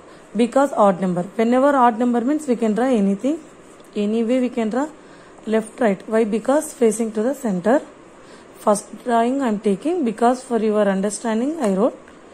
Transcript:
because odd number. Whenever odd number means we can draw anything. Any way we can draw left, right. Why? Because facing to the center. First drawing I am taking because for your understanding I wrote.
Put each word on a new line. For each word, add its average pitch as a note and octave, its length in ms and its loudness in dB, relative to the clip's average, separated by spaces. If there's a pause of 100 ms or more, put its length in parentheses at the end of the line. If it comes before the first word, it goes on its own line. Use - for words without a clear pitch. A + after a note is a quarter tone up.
(360)
because B3+ 380 2
odd G3 280 4
number. F3+ 220 -2 (120)
Whenever B3+ 400 2
odd A#3+ 240 4
number A#3+ 220 0
means D4 260 -2
we B3 80 2
can G#3+ 180 0
draw A3 120 0
anything. B3 540 0 (560)
Any G#3+ 280 -2
way B3 160 0
we B3+ 100 0
can A#3 200 -4
draw B3+ 180 -2 (580)
left, A3 340 -2
right. G#3 280 0
Why? A3 160 2
Because A#3 500 -2
facing A3 380 0
to G#3+ 120 -4
the C4 120 -2
center. G#3 460 0 (760)
First - 440 -2
drawing A#3+ 380 0
I B3+ 80 0
am G#3 100 -2
taking C4+ 460 -2
because A#3 380 0
for A#3 140 -4
your G#3 300 2
understanding A3 760 -2
I G#3 120 0
wrote. G3+ 260 0 (340)